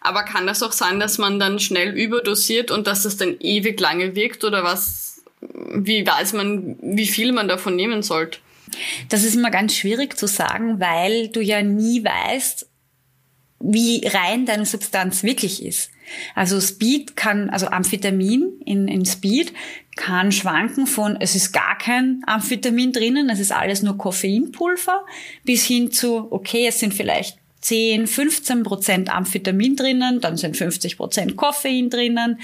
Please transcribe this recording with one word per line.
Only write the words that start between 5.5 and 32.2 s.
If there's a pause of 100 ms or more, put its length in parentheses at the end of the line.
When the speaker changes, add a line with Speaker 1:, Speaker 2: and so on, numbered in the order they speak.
Speaker 1:
weiß
man,
wie
viel
man
davon
nehmen
sollte? (720)
Speaker 2:
Das
ist
immer
ganz
schwierig
zu
sagen,
weil
du
ja
nie
weißt, (920)
wie
rein
deine
Substanz
wirklich
ist. (460)
Also
Speed
kann,
also
Amphetamin (120)
in,
in
Speed (440)
kann
schwanken
von,
es
ist
gar
kein
Amphetamin
drinnen,
es
ist
alles
nur
Koffeinpulver, (380)
bis
hin
zu,
okay,
es
sind
vielleicht (220)
zehn,
fünfzehn
Prozent
Amphetamin
drinnen,
dann
sind
fünfzig
Prozent
Koffein
drinnen.